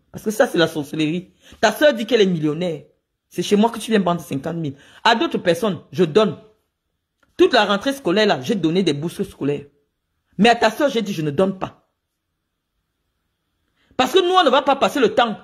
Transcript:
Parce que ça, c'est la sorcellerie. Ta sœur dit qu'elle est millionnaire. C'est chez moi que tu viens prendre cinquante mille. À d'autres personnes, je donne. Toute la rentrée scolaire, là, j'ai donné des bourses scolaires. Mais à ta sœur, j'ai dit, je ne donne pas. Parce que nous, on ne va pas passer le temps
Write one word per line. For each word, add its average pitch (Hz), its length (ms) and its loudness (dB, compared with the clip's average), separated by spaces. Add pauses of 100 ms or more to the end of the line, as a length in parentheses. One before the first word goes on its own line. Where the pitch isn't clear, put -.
(140)
Parce - 100 -16
que 220 80 -2
ça, 240 160 2
c'est - 100 -4
la 165 100 4
sorcellerie. 160 680 -6 (260)
Ta 214 140 2
sœur 294 200 4
dit 220 120 -6
qu'elle 226 160 2
est 196 40 6
millionnaire. 160 580 -2 (440)
C'est - 160 -8
chez 202 140 0
moi 220 120 4
que 226 100 -8
tu - 120 -10
viens 214 80 2
prendre 175 220 0
cinquante 170 340 -8
mille. 156 200 -8 (280)
À 233 120 4
d'autres 254 220 -2
personnes, 185 440 -2 (100)
je 160 140 0
donne. 165 320 2 (1000)
Toute 359 160 2
la 220 140 4
rentrée 202 260 -2
scolaire, 214 360 0
là, 170 120 0
j'ai 139 160 -2
donné 165 260 0
des 165 120 0
bourses 160 300 -6
scolaires. 147 420 -6 (720)
Mais 202 100 4
à 233 80 6
ta 233 160 0
sœur, 285 180 0
j'ai 226 120 -2
dit, 202 100 -8
je 156 100 -6
ne 151 100 -2
donne 190 280 -2
pas. - 320 -14 (2000)
Parce 254 160 0
que 370 60 4
nous, 359 140 2
on 370 120 6
ne 277 40 4
va 262 120 4
pas 277 160 0
passer 262 240 0
le 220 120 2
temps 240 300 0